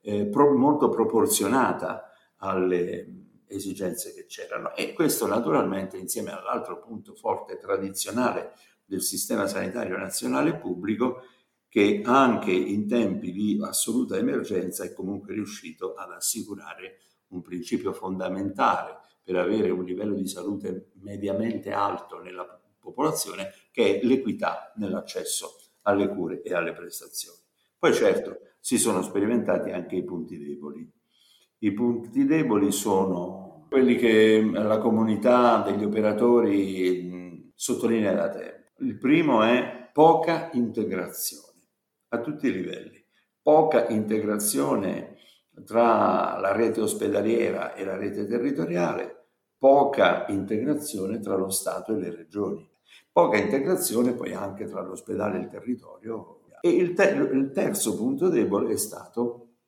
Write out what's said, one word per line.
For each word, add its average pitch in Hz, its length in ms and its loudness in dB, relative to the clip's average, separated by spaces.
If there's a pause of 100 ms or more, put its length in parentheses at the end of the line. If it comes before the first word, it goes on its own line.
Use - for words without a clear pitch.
eh, 104 240 -2
pro-, 135 320 4
molto 139 320 4
proporzionata 107 1200 0 (260)
alle 90 680 -2 (400)
esigenze 98 640 -8
che - 120 -18
c'erano. - 500 -10
E - 180 -6
questo - 340 0
naturalmente 98 720 0
insieme 107 340 -8
all'altro 92 480 -8
punto 110 360 -16
forte 95 420 -6
tradizionale 98 960 -4 (320)
del 95 160 -6
sistema 104 440 -2
sanitario 95 520 -4
nazionale 127 580 -2
pubblico, 101 680 -4 (460)
che 104 360 4
anche 120 480 4
in 101 360 0
tempi 107 440 0
di 104 300 0
assoluta 110 560 -2
emergenza 98 680 -2
è 90 100 -10
comunque 98 420 -8
riuscito 92 580 -8
ad 92 180 -14
assicurare 90 840 -10 (300)
un 90 160 -12
principio 90 500 -6
fondamentale 95 1040 -4 (260)
per 92 120 -4
avere 92 340 0
un 90 140 -2
livello 98 320 -4
di 95 120 -4
salute 95 640 -8 (120)
mediamente 101 680 -4
alto 101 480 -4
nella 92 400 -14 (200)
popolazione, 110 760 -4 (180)
che 101 280 2
è 113 40 -2
l'equità 101 720 0
nell'accesso - 800 -6 (280)
alle 101 240 2
cure 90 340 -6
e - 140 -6
alle 85 180 -2
prestazioni. - 640 -14 (400)
Poi 151 160 4
certo, - 460 2 (200)
si - 200 0
sono 104 240 2
sperimentati 104 680 0
anche 90 280 -6
i 87 60 -2
punti 85 340 -8
deboli. 73 540 -12 (680)
I 104 140 0
punti 120 520 0
deboli 117 460 4
sono 95 960 -2
quelli 123 280 6
che 110 440 8 (100)
la 107 280 2
comunità 113 840 4
degli 101 220 -2
operatori, 104 1200 2
mm, 90 360 -12 (140)
sottolinea 113 600 0
da 87 160 0
tempo. - 280 -12 (240)
Il 113 160 -4
primo 131 460 4
è 120 480 2
poca 165 640 4
integrazione 98 1120 -4 (420)
a 120 120 -4
tutti 147 260 -4
i 110 60 2
livelli, - 500 -8 (380)
poca 147 480 6
integrazione 107 1300 -2 (480)
tra 104 760 4
la 98 140 2
rete 113 260 2
ospedaliera 101 920 0
e 98 100 -8
la 95 140 -4
rete 104 280 -4
territoriale, 120 1080 -2 (260)
poca 123 720 6
integrazione 101 920 -2
tra 98 160 -2
lo 95 140 0
Stato 92 440 -4
e 101 60 0
le 87 160 -6
regioni, 92 500 -6 (460)
poca - 260 6
integrazione 123 760 2
poi - 200 -6
anche 98 320 -8
tra - 160 -10
l'ospedale 95 580 -4
e - 20 -4
il - 80 -10
territorio. 107 880 -10 (220)
E 175 80 4
il 175 240 4
te-, 196 160 4 (240)
il 135 180 0
terzo - 460 -2
punto 135 320 0
debole 107 420 2
è 101 60 0
stato - 760 -6 (120)